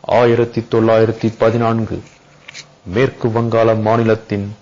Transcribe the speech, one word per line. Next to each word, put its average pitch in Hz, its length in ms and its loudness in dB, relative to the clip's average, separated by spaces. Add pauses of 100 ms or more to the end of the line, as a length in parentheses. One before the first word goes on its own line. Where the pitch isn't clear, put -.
ஆயிரத்தி 117 600 2
தொள்ளாயிரத்தி 113 760 0
பதினான்கு 113 640 -2 (800)
மேற்கு 120 480 -2
வங்காள 113 420 2
மாநிலத்தின் 107 880 -2